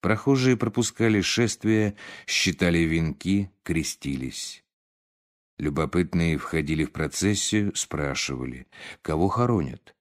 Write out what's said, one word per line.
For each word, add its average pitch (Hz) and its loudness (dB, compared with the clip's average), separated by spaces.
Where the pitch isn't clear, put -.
Прохожие 127 2
пропускали 113 2
шествие, 107 0
считали 87 2
венки, 82 0
крестились. 69 -6
Любопытные 80 0
входили 78 -2
в - -8
процессию, 101 0
спрашивали, 65 -6
кого 78 0
хоронят. 101 0